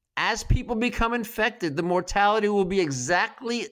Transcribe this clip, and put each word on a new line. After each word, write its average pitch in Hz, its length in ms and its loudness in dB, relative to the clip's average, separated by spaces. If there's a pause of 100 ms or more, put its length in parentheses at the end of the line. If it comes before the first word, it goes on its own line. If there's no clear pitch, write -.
(160)
as 202 280 -2
people 240 320 2
become 233 380 0
infected, 214 600 -2
the 170 60 -2
mortality 202 680 2
will 202 180 2
be 196 140 0
exactly 175 920 -2